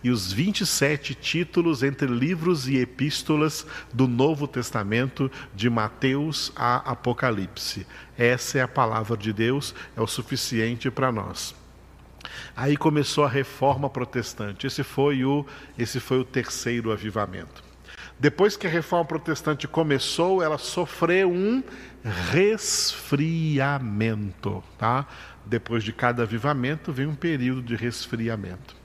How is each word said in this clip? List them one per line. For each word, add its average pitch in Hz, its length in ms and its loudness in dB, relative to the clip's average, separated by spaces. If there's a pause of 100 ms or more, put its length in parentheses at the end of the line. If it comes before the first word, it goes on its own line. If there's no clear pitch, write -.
e 123 80 4
os 95 200 0
vinte 170 300 0
e 196 40 2
sete 143 500 0
títulos 165 680 0
entre 139 260 2
livros 156 600 2
e 135 100 2
epístolas 147 880 0 (260)
do 127 160 4
Novo 139 400 2
Testamento, 123 840 -2 (240)
de 101 140 0
Mateus 131 840 0
a 123 360 2
Apocalipse. 104 960 -2 (280)
Essa 123 440 2
é - 20 4
a 123 60 2
palavra 113 500 0
de 107 160 -2
Deus, 123 400 0 (240)
é 113 40 -2
o 110 60 0
suficiente 120 840 -2
para 131 200 0
nós. - 440 -6 (1000)
Aí 143 220 2
começou 151 480 2
a 135 40 2
reforma 135 600 0
protestante. 117 760 -6
Esse 139 160 -4
foi 135 420 2
o, 143 180 2 (340)
esse 120 220 -2
foi 131 200 0
o 127 40 0
terceiro 117 680 -2
avivamento. 98 720 -4 (560)
Depois 180 360 4
que - 120 -6
a - 20 0
reforma 170 340 0
protestante 156 640 -2
começou, 165 720 2
ela 156 180 2
sofreu 180 720 2
um 208 300 2 (680)
resfriamento, 135 2250 0 (140)
tá? 123 280 2 (400)
Depois 113 380 -2
de 104 80 -4
cada 120 320 2
avivamento, 131 680 -2
vem 135 140 0
um 151 80 -2
período 131 480 0
de 117 120 -2
resfriamento. 113 1080 -4